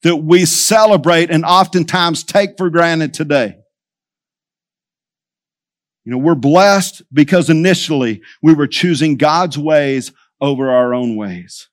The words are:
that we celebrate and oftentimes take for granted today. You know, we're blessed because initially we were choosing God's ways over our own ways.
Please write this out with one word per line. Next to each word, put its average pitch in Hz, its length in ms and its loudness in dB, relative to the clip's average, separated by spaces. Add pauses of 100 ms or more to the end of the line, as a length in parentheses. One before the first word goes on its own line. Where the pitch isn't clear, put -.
that 170 140 0
we 165 280 2
celebrate 175 840 2
and 160 160 0
oftentimes 175 760 0
take 202 340 -2
for 185 120 -2
granted 165 440 0
today. 139 420 -2 (2500)
You 117 80 -10
know, 127 40 -6
we're 156 180 0
blessed 180 680 2 (120)
because 151 360 2
initially 156 720 0 (200)
we 156 120 4
were 143 140 0
choosing 156 500 -2
God's 151 400 0
ways 147 540 -2 (300)
over 135 300 -2
our 123 220 2
own 120 240 -4
ways. 92 560 -12